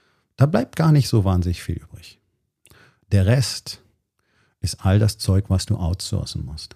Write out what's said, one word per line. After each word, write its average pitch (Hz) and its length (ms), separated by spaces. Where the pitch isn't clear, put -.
Da 139 100
bleibt 208 280
gar 160 160
nicht 143 180
so 107 160
wahnsinnig 90 380
viel 85 140
übrig. - 420
Der 98 140
Rest - 560
ist - 240
all 98 140
das 104 200
Zeug, 98 300
was 95 180
du 104 100
outsourcen - 680
musst. - 320